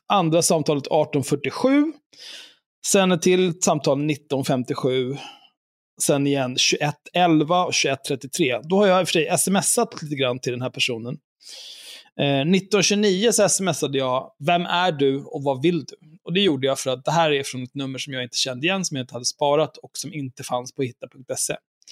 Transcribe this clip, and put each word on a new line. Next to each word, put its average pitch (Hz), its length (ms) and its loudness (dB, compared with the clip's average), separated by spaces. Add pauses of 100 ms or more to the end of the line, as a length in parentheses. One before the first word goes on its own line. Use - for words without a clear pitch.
andra 170 340 2
samtalet 151 460 0
arton 151 360 0
fyrtiosju, 269 680 0 (960)
sen 190 240 4
ett 180 100 2
till 180 400 2
samtal 151 380 2
nitton 143 460 -2
femtiosju, 131 720 -2 (840)
sen 143 260 2
igen 135 300 -2
tjugoett - 440 0 (120)
elva 175 520 4
och 147 80 -4
tjugoett 135 300 0
trettiotre. 131 600 -2
Då 170 140 0
har 208 100 6
jag 185 140 4
i - 20 2
och 160 40 -4
för - 60 -4
sig 165 240 2
smsat - 640 0
lite 151 140 -8
grann 127 240 0
till 127 120 -4
den 123 100 -6
här 127 80 -4
personen. 120 480 -4 (1000)
Eh, 139 260 2
nitton 185 380 2
tjugonio 208 480 2
så 202 180 4
smsade 151 480 -2
jag: 131 420 -2
"Vem 175 260 2
är 180 260 0
du 139 320 2
och 143 200 -10
vad 135 180 -2
vill 165 240 0
du?" - 100 -20 (280)
Och 175 100 -8
det 196 80 0
gjorde 139 260 2
jag 135 120 -2
för - 100 -4
att 131 160 -4
det 151 60 0
här 160 200 2
är 139 120 0
från 127 200 -10
ett 120 120 -14
nummer 135 240 -8
som 139 140 -10
jag 127 100 -6
inte - 140 -10
kände 127 300 -4
igen, 190 180 -2
som 151 120 -6
jag 127 60 -4
inte 123 100 -18
hade 120 120 -8
sparat 147 520 0
och - 160 -20
som 151 200 -12
inte 135 300 -10
fanns 127 320 -8
på 139 80 -4
hitta 127 240 -10
punkt 135 300 -12
se. - 180 -4 (360)